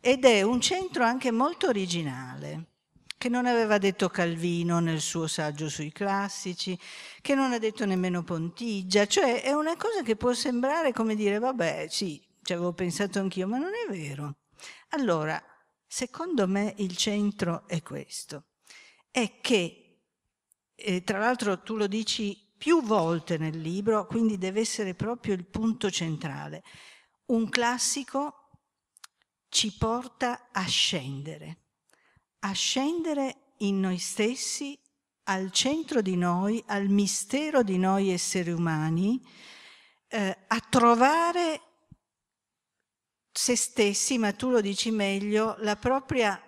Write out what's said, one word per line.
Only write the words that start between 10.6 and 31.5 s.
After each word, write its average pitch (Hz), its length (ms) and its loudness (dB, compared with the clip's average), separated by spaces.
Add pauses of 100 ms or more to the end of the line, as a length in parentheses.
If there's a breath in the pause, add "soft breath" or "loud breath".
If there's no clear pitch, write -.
come 226 220 0
dire: 208 240 0
"Vabbè, 170 500 -2
sì, 160 320 -6 (220)
ci - 100 -4
avevo 175 200 -2
pensato 190 480 -2
anch'io", 185 260 -2
ma 226 120 -2
non 339 160 -4
è 466 140 -4
vero. 147 500 -8 (500 loud breath)
Allora, 160 520 0 (460)
secondo 269 600 -2
me 202 300 0
il 185 180 -4
centro 202 720 -2
è 165 120 -4
questo, - 680 -12 (640 loud breath)
è 226 320 -2
che... - 600 0 (760)
Eh, 180 300 -2
tra 202 160 0
l'altro 220 420 2
tu 220 140 -8
lo 208 100 0
dici 208 560 -2 (140)
più 320 260 4
volte 170 540 2
nel 156 240 -4
libro, 202 460 0
quindi 220 320 0
deve 190 220 -2
essere 208 340 -2
proprio 220 400 -4
il 180 100 -6
punto 220 460 -2
centrale. 151 720 -6 (640 loud breath)
Un 226 240 0
classico 254 1000 -2 (1000)
ci - 260 -2
porta 247 720 -4
a 190 140 -2
scendere, 151 960 -4 (840 soft breath)